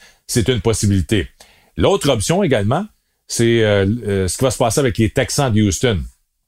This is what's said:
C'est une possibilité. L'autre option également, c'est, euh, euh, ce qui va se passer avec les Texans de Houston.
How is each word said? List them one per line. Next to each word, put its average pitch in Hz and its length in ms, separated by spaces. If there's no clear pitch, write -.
C'est 113 200
une 123 140
possibilité. 101 640
L'autre 170 340
option 139 320
également, 135 460
c'est, 117 360
euh, 101 220
euh, 98 200
ce - 100
qui 131 60
va 131 60
se - 80
passer 120 220
avec 127 180
les 110 140
Texans 131 420
de 107 80
Houston. 104 380